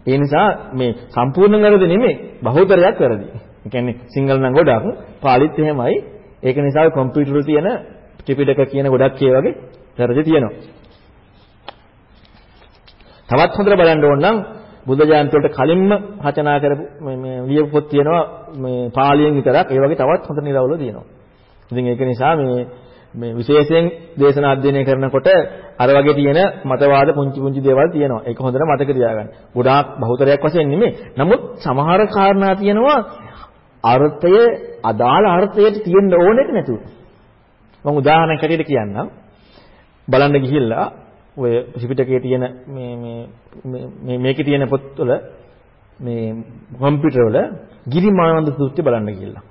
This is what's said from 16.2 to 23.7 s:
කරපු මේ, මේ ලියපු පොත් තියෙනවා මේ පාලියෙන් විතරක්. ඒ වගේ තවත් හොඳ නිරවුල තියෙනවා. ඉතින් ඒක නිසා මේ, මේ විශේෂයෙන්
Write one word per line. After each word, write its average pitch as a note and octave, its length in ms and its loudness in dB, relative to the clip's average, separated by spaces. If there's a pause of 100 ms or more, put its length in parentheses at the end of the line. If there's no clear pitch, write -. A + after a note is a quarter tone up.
කරපු C#3+ 240 0 (140)
මේ, C3+ 200 -10
මේ C3 260 -10
ලියපු D3 260 0
පොත් D3 180 -2
තියෙනවා D3 360 0 (300)
මේ B2+ 360 -6
පාලියෙන් C#3+ 460 2
විතරක්. C#3 320 2
ඒ C3+ 120 0
වගේ C#3 180 0
තවත් D#3+ 260 0
හොඳ D3+ 180 -8
නිරවුල C#3 340 -2
තියෙනවා. B2+ 320 -10 (600)
ඉතින් B2 180 -6
ඒක B2 160 -2
නිසා B2+ 340 0
මේ, B2 320 -2 (460)
මේ A#2 200 -10
විශේෂයෙන් D3 520 2 (280)